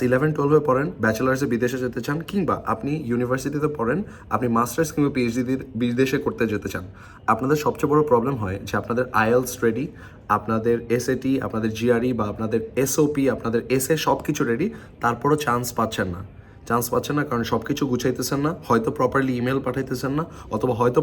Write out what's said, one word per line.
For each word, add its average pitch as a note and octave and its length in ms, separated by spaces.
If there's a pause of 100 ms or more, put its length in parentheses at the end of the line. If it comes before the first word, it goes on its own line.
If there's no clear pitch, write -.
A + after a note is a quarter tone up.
ইলেভেন B2+ 280
টুয়েলভে D3 320
পড়েন, C3 180 (180)
ব্যাচেলার্সে C3 500
বিদেশে A#2+ 300
যেতে A#2+ 220
চান, C#3+ 120 (120)
কিংবা D3+ 260 (180)
আপনি C#3+ 180 (180)
ইউনিভার্সিটিতে C3+ 580 (100)
পড়েন, A#2+ 200 (360)
আপনি B2+ 140 (100)
মাস্টার্স C#3 360
কিংবা C#3+ 220
পিএইচডি A#2+ 320
দিয়ে C3 120 (220)
বিদেশে C3 420
করতে A2+ 280
যেতে G2+ 200
চান, F2+ 120 (480)
আপনাদের C3+ 320
সবচেয়ে C#3 280
বড় D3+ 180
প্রবলেম B2 320
হয় G2 160 (100)
যে - 140
আপনাদের A#2+ 220 (160)
আইএলস A#2+ 320 (120)
রেডি, A#2 200 (520)
আপনাদের A2+ 400 (200)
এসএটি, B2+ 360 (140)
আপনাদের A2 320
জিআরই A#2+ 400
বা G#2+ 140
আপনাদের A2+ 280 (240)
এসওপি, C#3+ 400 (100)
আপনাদের A2+ 260 (160)
এসএ D#3 200 (100)
সব C#3 200
কিছু - 240
রেডি, C3+ 160 (360)
তারপরও A#2+ 340 (100)
চান্স A#2+ 200 (120)
পাচ্ছেন A2 380
না। F#2 60 (460)
চান্স A#2 240
পাচ্ছেন B2 260
না C#3+ 100
কারণ A#2 140 (100)
সব A2+ 160
কিছু - 140 (100)
গুছাইতেছেন C3 540
না, D#3 40 (180)
হয়তো A2+ 200 (100)
প্রপারলি C3 420
ইমেইল B2+ 260
পাঠাইতেছেন C3 520
না, E3 60 (320)
অথবা B2 240
হয়তো B2 220